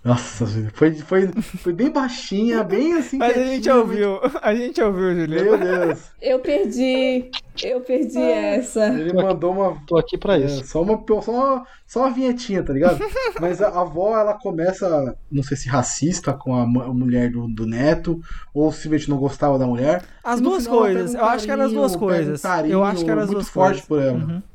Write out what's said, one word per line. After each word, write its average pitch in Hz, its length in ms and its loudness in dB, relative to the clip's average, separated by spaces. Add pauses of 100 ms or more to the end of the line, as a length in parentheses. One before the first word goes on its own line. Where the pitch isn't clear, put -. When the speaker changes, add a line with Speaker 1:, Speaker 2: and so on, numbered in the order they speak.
Speaker 1:
Nossa, - 420 0
Julito. 107 300 -4
Foi, 160 180 4
foi, 185 340 0 (140)
foi - 320 -6
bem 233 180 0
baixinha, 226 720 -2
bem 226 300 0
assim, 269 240 -2
Speaker 2:
Mas 240 180 2
a 247 80 2
gente 262 200 -2
Speaker 1:
quietinha, 262 120 4
Speaker 2:
ouviu, 208 440 2 (220)
a 220 140 2
gente 247 260 -2
ouviu, 185 340 2
Julito. 165 280 0
Speaker 1:
Meu 214 140 6
Deus. 180 420 0 (220)
Speaker 3:
Eu 262 180 2
perdi, 254 920 0 (320)
eu 254 180 -2
perdi 254 360 -2
Speaker 1:
Ah, 247 120 2
Speaker 3:
essa. 214 600 0
Speaker 1:
ele 156 220 -2
Speaker 4:
Tô 180 80 -2
aqui, 190 80 0
Speaker 1:
mandou 175 260 0
uma, 190 240 0 (100)
Speaker 4:
tô 170 100 2
aqui 160 200 0
pra 202 220 2
Speaker 1:
é, 135 60 2
Speaker 4:
isso. 139 220 -4
Speaker 1:
só 160 160 -2
uma, 214 200 0 (180)
só 220 100 -6
uma, 254 340 0 (200)
só - 160 -6
uma 262 100 2
vinhetinha, 240 520 -2
tá - 80 -4
ligado? 147 260 4 (220)
<laughs> 453 220 -4
Mas 170 200 -2
a, 208 80 4
a 175 120 -2
avó, 180 360 0
ela 208 180 2
começa, 165 840 -2 (120)
não 143 140 -2
sei 135 140 -4
se - 100 -8
racista 139 640 -2
com 131 240 -4
a 123 100 2
ma-, 120 200 2
a 131 80 -6
mulher 123 360 2
do, 120 200 -4
do 110 160 -4
neto, 156 560 0 (320)
ou 151 180 2
simplesmente 151 380 -2
não 143 80 0
gostava 139 420 0
da 127 80 0
mulher. 135 360 0 (200)
Speaker 2:
As 240 160 -2
Speaker 1:
E 240 40 2
no 254 80 2
Speaker 2:
duas 370 120 0
Speaker 1:
final 233 220 4
ela 202 80 2
Speaker 2:
coisas, 185 180 0
Speaker 1:
pega 240 120 -2
um 220 40 4
Speaker 2:
eu - 60 4
acho 262 120 -4
que - 60 -4
eram 277 120 0
as 269 40 2
Speaker 1:
carinho, 220 140 0
Speaker 2:
duas 254 100 2
Speaker 1:
pega 175 140 -4
um - 20 0
Speaker 2:
coisas. 151 360 0
Eu 190 60 -2
Speaker 1:
carinho 170 360 2
Speaker 2:
acho 190 200 -2
que 165 60 0
eram 214 100 0
as 208 60 -2
Speaker 1:
muito 202 100 -2
Speaker 2:
duas 190 120 -4
Speaker 1:
forte 185 360 2
Speaker 2:
coisas. - 20 -20
Speaker 1:
por 151 140 2
ela. 151 320 0
Speaker 2:
Uhum. 180 80 -8 (120)